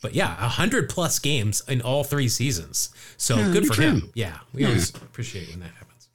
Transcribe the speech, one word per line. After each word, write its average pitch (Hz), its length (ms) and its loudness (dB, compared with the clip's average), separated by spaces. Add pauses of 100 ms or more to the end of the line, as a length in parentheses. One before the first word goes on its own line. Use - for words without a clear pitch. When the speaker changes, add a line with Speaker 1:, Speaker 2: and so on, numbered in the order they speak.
Speaker 1:
But 113 140 -4
yeah, 175 280 0
a 120 60 2
hundred 220 400 2
plus - 300 0
games 117 480 0
in 131 120 0
all 135 240 0
three 143 240 0
seasons. 113 640 -2 (260)
So - 220 0
Speaker 2:
Yeah, 208 80 4
Speaker 1:
good 180 80 4
Speaker 2:
good 175 140 4
Speaker 1:
for - 80 2
Speaker 2:
for 101 80 4
Speaker 1:
him. 185 180 4
Speaker 2:
him. - 140 -6
Speaker 1:
Yeah, 110 240 -4 (120)
we 135 120 0
Speaker 2:
Yeah. 139 60 4
Speaker 1:
always 98 200 2
appreciate - 640 -12
when 85 80 -12
that 82 180 -16
happens. - 380 -20